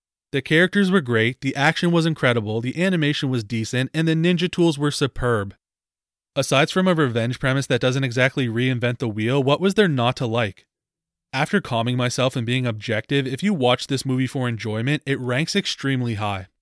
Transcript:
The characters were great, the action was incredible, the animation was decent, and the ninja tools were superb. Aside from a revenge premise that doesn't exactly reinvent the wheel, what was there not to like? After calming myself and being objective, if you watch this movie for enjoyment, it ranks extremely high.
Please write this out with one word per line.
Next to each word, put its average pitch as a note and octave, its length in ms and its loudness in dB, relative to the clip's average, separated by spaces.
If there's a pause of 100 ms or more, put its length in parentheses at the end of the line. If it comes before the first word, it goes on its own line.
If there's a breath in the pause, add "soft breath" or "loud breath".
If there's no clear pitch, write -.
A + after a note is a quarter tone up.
(320)
The C#3 100 -2
characters F#3 480 4
were F#3+ 100 4
great, A#2+ 420 0
the C3+ 120 -2
action D#3+ 380 2
was E3 140 2
incredible, A#2 540 0
the B2+ 220 -4
animation D3+ 480 0
was A#2+ 140 -2
decent, A#2 500 -2
and D#3+ 140 0
the D#3+ 60 2
ninja F3 360 2
tools E3+ 260 2
were C#3+ 140 0
superb. A#2+ 640 -2 (800)
Aside C#3 380 2
from F#3 160 2
a F3+ 60 4
revenge A#2+ 440 0
premise C3+ 300 -2
that B2 120 0
doesn't C3 220 0
exactly B2+ 460 0
reinvent A#2+ 500 0
the B2 80 -2
wheel, A2 340 0
what C#3 200 2
was F#3+ 140 2
there G#3 120 4
not B2 300 0
to C3+ 100 -4
like? A2 400 -2 (680)
After D#3 280 0
calming A#2+ 360 -2
myself B2+ 380 0
and B2 100 -2
being B2 220 -2
objective, A#2+ 640 -2
if C3 160 -6
you G#3 100 2
watch B2 320 2
this C3+ 180 -2
movie C3 220 0
for B2+ 220 -2
enjoyment, A2+ 580 -2
it C#3 140 -2
ranks B2+ 340 -2
extremely C3 600 -2
high. G2+ 340 -4 (120)